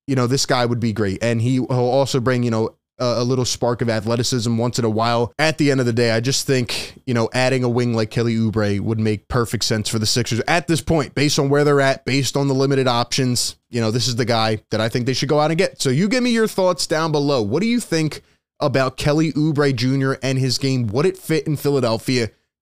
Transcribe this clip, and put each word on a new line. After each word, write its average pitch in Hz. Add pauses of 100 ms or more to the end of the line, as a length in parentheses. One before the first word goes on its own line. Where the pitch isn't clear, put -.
you 135
know, 123
this 131
guy 123
would 117
be 110
great. 98
And 117
he, 127
he'll 127
also 127
bring, 123
you 120
know, 110 (220)
a, 123 (120)
a 123
little 127
spark -
of 120
athleticism 117
once 120
in 117
a 113
while. 117
At 156
the 143
end 135
of 123
the 117
day, 117
I 113
just 135
think, -
you 127
know, 117
adding 127
a 123
wing 120
like 110
Kelly 117
Oubre 107
would 107
make 107
perfect 117
sense 110
for 117
the 110
Sixers 117
at 165
this 160
point, 160
based 147
on 139
where 143
they're 143
at, 135
based 131
on 139
the 135
limited 135
options. 120 (120)
You 120
know, 110
this 117
is 123
the 110
guy 110
that 107
I 110
think 120
they 131
should 131
go 151
out 151
and 160
get. -
So 139
you 156
give 247
me 247
your 226
thoughts 185
down 160
below. 143
What 110
do 226
you 240
think 160 (380)
about 131
Kelly 156
Oubre 147
Junior 135
and 131
his 127
game? 131
Would 123
it 185
fit -
in 151
Philadelphia? 123 (300)